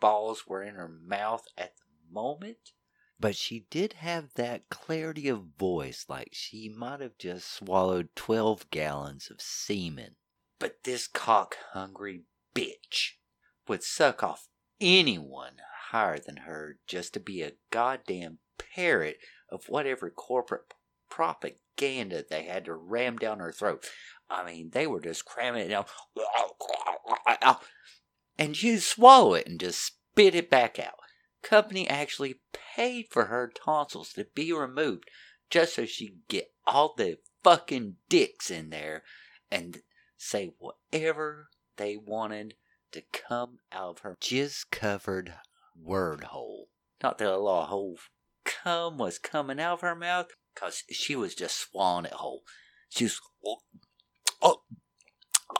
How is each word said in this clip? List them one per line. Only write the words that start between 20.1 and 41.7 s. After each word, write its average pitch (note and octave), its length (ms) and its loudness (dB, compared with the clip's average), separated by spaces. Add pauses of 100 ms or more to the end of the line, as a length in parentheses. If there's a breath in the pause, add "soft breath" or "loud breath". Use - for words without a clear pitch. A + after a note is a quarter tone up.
corporate - 640 -4 (360)
propaganda C3 1200 -4
they D#2 160 -4
had F#2 200 -6
to E2+ 100 -8
ram A2+ 420 -2
down A2 220 -4
her E2+ 140 -8
throat. - 360 -2 (400 loud breath)
I F2+ 160 -4
mean, E2 260 -12
they C#3+ 160 0
were A2 140 -4
just E2 240 -8
cramming A#2+ 420 -4
it - 20 -4
down. G2+ 160 0 (2500 loud breath)
And D3+ 180 0
she'd A3 240 2
swallow A3+ 540 12
it E2 120 2
and E2+ 140 -10
just F3+ 240 -4
spit - 500 6
it E3+ 140 0
back B2 300 6
out. - 160 -8 (480 loud breath)
Company G#3 460 4
actually C#3+ 520 -2 (120)
paid A#3+ 580 -6
for A#2 140 2
her A#2 280 -2
tonsils - 600 -4
to G2+ 220 -8
be D#3+ 180 -2
removed C3+ 520 -2 (440 loud breath)
just E3+ 260 4
so A#2+ 120 -2
she'd G2+ 320 -12 (100)
get - 240 -4 (140)
all D3 300 4
the F#2 220 -2 (240)
fucking B2+ 540 6 (120)
dicks - 420 2
in D#2+ 200 -10
there D#2 320 -8 (480 loud breath)
and F2 280 -4 (380 soft breath)
say G2 420 -4
whatever D3+ 880 -4 (280)